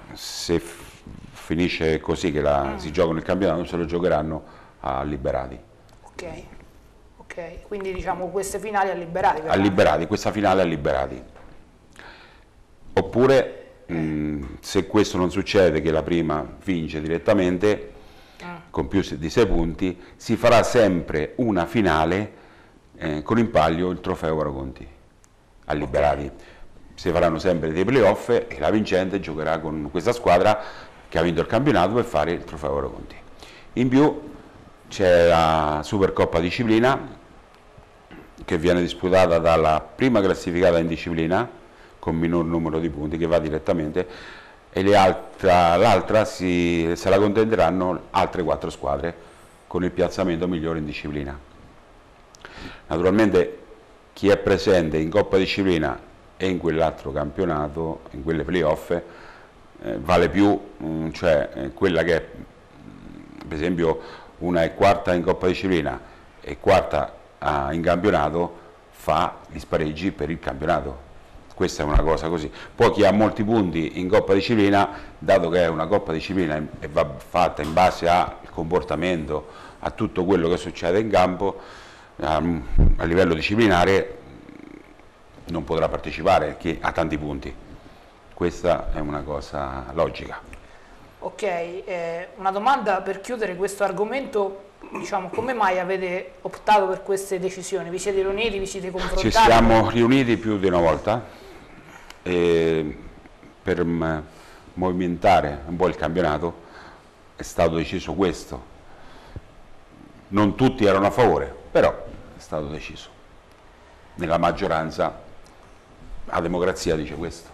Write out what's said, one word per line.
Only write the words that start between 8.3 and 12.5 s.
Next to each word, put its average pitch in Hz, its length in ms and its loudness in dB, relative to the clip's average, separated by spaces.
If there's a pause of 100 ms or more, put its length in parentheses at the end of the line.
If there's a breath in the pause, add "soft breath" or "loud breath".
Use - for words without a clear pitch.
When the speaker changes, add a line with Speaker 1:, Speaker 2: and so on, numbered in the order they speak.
Speaker 2:
finali 196 320 -2
a 180 40 -4
Liberati 175 460 -2
Speaker 1:
A - 20 -6
Speaker 2:
verranno. 98 200 0
Speaker 1:
Liberati, 87 440 4
questa 104 260 -2
finale 95 300 2
a - 20 4
Liberati. 69 580 -2 (1700 loud breath)